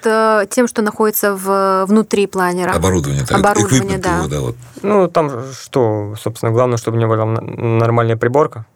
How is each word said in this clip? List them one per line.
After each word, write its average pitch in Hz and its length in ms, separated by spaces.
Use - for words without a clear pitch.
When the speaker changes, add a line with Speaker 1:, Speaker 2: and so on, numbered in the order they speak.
Speaker 1:
э, 220 440
тем, 240 180
что 226 140
находится 208 540
в-, 190 520
внутри 202 400
планера? 180 440
Speaker 2:
Оборудование, 175 540
так, 196 140
Speaker 1:
Оборудование, 202 580
Speaker 2:
эквипмент - 60
Speaker 1:
да. 180 140
Speaker 2:
его, 185 100
да, - 140
вот. 120 140
Speaker 3:
Ну, 196 260
там 139 460
что, 107 680
собственно, 117 300
главное, 120 260
чтобы 117 200
у - 20
него 113 160
была 110 80
н-, 113 560
нормальная 117 380
приборка 127 480